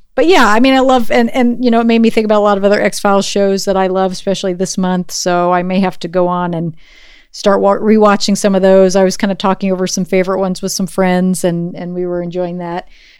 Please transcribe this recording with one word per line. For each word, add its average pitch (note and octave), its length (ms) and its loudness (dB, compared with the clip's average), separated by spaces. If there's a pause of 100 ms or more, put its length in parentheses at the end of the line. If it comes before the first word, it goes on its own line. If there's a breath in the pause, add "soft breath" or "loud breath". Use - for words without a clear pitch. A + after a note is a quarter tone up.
(140)
but C4 120 2
yeah, D#4+ 220 4
I G#3+ 120 4
mean, C4+ 140 4
I C4 60 4
love, B3+ 300 2
and, A#3 200 2
and, A#3+ 320 0
you B3 80 2
know, A#3 100 2
it A#3 60 0
made A#3 140 2
me A3+ 80 4
think A3 160 0
about G#3+ 160 2
a G3+ 80 2
lot G#3 80 2
of G3 80 0
other G3+ 160 2
X-Files G3 460 0
shows G3 400 -2
that F#3+ 100 0
I F#3+ 120 0
love, F#3 240 -2
especially F#3+ 420 -4
this F3+ 240 -6
month. F#3 320 -2
So F3 420 -2
I F3+ 100 0
may F#3 180 -2
have F#3 200 -2
to F3+ 80 -8
go F3+ 200 0
on F3+ 260 -4
and E3 220 -6 (560 soft breath)
start G3 280 0
wa-, G3 180 2
rewatching G#3 580 2
some G3 180 0
of F#3+ 80 0
those. F#3+ 340 4
I G3 80 2
was F#3 120 0
kinda G3 180 -2
talking F#3+ 380 -2
over F#3 140 -4
some F#3 180 -4
favorite F#3 340 0
ones F#3+ 240 -4
with F#3+ 100 -6
some G3 140 -4
friends, F#3 560 0
and, E3+ 320 -2
and F3 200 -10
we F3+ 120 -4
were F3 160 -4
enjoying F3 360 -6
that. F3 280 -8 (340 soft breath)